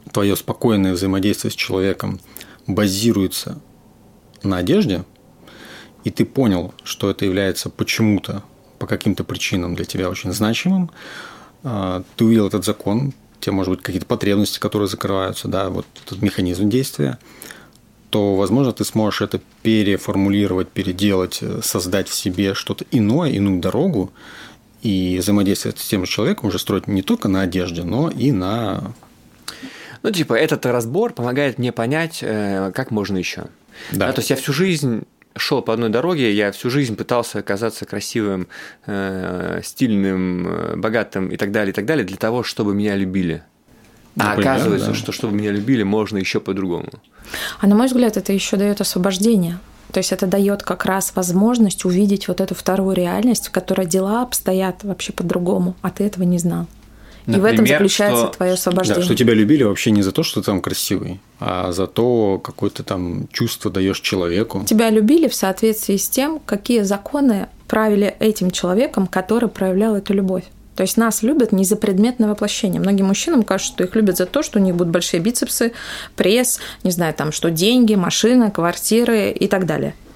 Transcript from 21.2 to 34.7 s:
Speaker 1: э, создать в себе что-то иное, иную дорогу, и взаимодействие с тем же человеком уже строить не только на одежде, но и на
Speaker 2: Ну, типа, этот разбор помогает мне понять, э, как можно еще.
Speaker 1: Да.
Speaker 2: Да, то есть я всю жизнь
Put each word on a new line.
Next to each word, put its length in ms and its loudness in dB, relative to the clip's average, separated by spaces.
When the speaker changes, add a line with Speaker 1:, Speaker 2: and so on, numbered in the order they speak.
Speaker 1:
э, 220 -6
создать 440 -2
в 60 -8
себе 400 -2
что-то 380 -6
иное, 380 2
иную 300 2
дорогу, 520 0
и 380 0
взаимодействие 560 0
с 120 -10
тем 180 0
же 60 -8
человеком 380 -2
уже 100 -2
строить 260 -2
не 160 0
только 240 -2
на 160 2
одежде, 400 -2
но 260 -2
и 220 0
на 640 -2
Speaker 2:
Ну, 80 0
типа, 220 0
этот 320 2
разбор 460 0
помогает 460 -2
мне 140 -2
понять, 500 -2
э, 500 -2
как 200 -6
можно 260 -2
еще. 280 -4
Speaker 1:
Да. 160 0
Speaker 2:
Да, 60 0
то 80 -2
есть 100 -4
я 60 2
всю 160 -4
жизнь 500 0